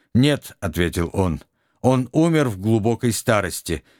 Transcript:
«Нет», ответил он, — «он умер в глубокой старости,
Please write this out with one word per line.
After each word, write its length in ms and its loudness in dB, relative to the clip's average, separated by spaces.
«Нет», 460 0
ответил 540 -2
он, — 280 -2
«он 300 2
умер 380 2
в 100 -8
глубокой 540 0
старости, 680 -2